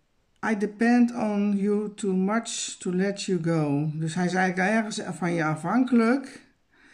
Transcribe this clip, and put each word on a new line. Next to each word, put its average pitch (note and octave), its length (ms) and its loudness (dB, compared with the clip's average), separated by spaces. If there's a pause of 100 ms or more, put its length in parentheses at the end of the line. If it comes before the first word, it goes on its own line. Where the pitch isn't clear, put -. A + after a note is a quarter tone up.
(520)
"I G#3+ 60 0
depend A#3+ 580 2
on G#3 420 0
you G#3 360 0
too G3 200 -2
much G3+ 680 -2
to F#3 120 -4
let F#3+ 320 -2
you F3 200 0
go." D3+ 500 0
Dus D#3+ 220 -4
hij F3+ 100 0
is F3 80 -2
eigenlijk F#3 360 0
ergens A3 320 -2 (160)
van F3 160 -2
je E3 100 0
afhankelijk. A#3 1000 0 (520)